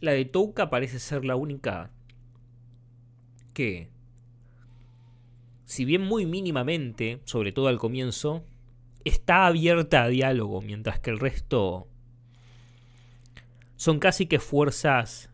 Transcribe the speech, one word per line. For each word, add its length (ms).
la 120
de 120
Touka 460
parece 280
ser 260
la 120
única 540
que, 360
si 200
bien 180
muy 240
mínimamente, 1000
sobre 280
todo 160
al 100
comienzo, 640
está 420
abierta 560
a 60
diálogo, 540
mientras 380
que 100
el 80
resto 720
son 220
casi 280
que 140
fuerzas 920